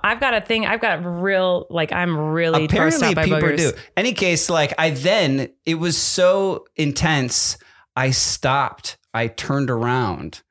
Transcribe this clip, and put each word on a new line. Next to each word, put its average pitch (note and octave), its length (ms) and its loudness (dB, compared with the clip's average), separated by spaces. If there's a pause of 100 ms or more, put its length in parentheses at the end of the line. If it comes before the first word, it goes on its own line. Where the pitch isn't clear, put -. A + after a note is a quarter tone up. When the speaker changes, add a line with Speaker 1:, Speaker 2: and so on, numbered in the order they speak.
Speaker 1:
I've A#3 160 0
got C4 140 2
a G#3+ 80 0
thing. A3 240 -2
I've A3 160 0
got F3+ 220 0
real, F3+ 680 0
like, E3 220 -2
I'm F3 240 0
really D#3+ 520 0
grossed D3+ 40 -2
Speaker 2:
Apparently D#4+ 360 2
Speaker 1:
out F#3+ 60 2
by D#3+ 100 2
Speaker 2:
people D#3 160 2
Speaker 1:
boogers. D3+ 160 2
Speaker 2:
do. D#3 160 2 (240)
Any A3+ 160 0
case, F3+ 380 0
like, D#3 280 0
I D#3+ 120 2
then, C#3 580 0 (160)
it E3 120 0
was E3 200 0
so F#3 680 2 (100)
intense, C#3+ 800 0 (400)
I C3 140 2
stopped, - 880 -2 (160)
I A#2 140 -2
turned C#3 420 -2
around, A2+ 800 -2